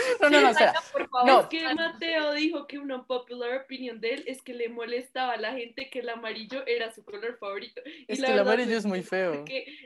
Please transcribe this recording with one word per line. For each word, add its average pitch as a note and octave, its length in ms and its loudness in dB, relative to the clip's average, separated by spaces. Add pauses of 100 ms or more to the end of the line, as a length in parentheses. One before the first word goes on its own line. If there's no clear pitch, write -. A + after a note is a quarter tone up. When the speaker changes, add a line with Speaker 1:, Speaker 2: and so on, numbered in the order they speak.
(200)
Speaker 1:
No, D4+ 100 8
no, D4 100 8
no, C4+ 100 8
espera. G#3+ 220 6
Speaker 2:
Natalia, - 200 -4
por - 160 -2
favor. B3 200 2
Speaker 1:
No. B3+ 140 10
Speaker 3:
Es - 40 -2
que D#4+ 280 -2
Mateo D#4+ 580 -2
dijo D4+ 340 -2
que C#4+ 140 -12
una C4 260 -8
popular B3 580 -6
opinion B3+ 360 -10
de A#3 140 -2
él C#4 120 -8
es C4 160 -10
que B3 120 -14
le A#3 140 -4
molestaba A#3+ 680 -6
a - 40 -4
la G#3+ 140 -6
gente A#3+ 360 -10
que B3+ 120 -10
el A#3 80 -8
amarillo A3+ 580 -8
era A3+ 260 -2
su G#3+ 120 -20
color G#3+ 340 -10
favorito. G3+ 480 -10
Y - 260 -14
Speaker 1:
Es B3+ 60 -4
Speaker 3:
la C4 80 -2
Speaker 1:
que B3 60 2
el G#3 60 4
Speaker 3:
verdad G3+ 140 4
Speaker 1:
amarillo A#3+ 200 2
Speaker 3:
me A3+ 60 2
Speaker 1:
es G#3 80 -4
muy F#3 120 0
Speaker 3:
gusta F#3 180 -4
Speaker 1:
feo. F#3 200 0
Speaker 3:
porque D#3 280 -8 (220)